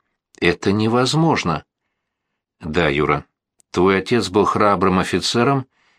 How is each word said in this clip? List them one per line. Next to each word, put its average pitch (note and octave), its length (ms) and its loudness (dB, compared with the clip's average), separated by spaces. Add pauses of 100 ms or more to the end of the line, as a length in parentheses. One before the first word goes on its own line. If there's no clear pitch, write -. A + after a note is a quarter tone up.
(400)
Это F2 320 0
невозможно. A#2 920 0 (920)
Да, E2 300 -2
Юра, C#2+ 360 -2 (460)
твой F#2+ 280 2
отец G2+ 300 -2
был F#2+ 160 2
храбрым F#2+ 540 2
офицером, A#2+ 640 -2 (340)